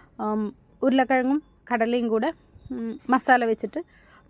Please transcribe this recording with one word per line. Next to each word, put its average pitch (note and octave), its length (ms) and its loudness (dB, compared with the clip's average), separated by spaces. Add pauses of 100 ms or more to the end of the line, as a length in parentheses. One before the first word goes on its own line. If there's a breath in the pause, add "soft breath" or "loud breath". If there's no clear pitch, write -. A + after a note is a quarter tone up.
(220 loud breath)
ഉം, G#3+ 340 -4 (260)
ഉരുളക്കിഴങ്ങും C4 640 2 (300)
കടലയും A#3 340 0
കൂടെ, A3+ 260 0 (380)
ഉം, A3+ 280 -8 (100)
മസാല B3 360 4
വെച്ചിട്ട് A3+ 380 -2 (460 soft breath)